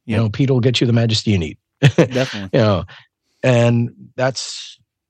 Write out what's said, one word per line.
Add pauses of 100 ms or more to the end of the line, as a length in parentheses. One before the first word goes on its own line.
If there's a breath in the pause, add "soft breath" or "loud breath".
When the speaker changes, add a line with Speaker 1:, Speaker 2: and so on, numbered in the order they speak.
Speaker 1:
Yeah.
Speaker 2:
You
know,
Pete
will
get
you
the
majesty
you
need. (120)
<laughs>
Speaker 1:
Definitely.
Speaker 2:
You
know, (580 loud breath)
and (260)
that's, (320)